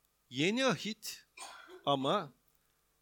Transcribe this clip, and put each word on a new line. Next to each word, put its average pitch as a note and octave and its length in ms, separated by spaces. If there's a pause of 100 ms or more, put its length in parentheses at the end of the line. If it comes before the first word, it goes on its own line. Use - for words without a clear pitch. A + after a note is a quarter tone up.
(300)
Yeni G3 360
Ahit - 600 (600)
ama C#3+ 460 (680)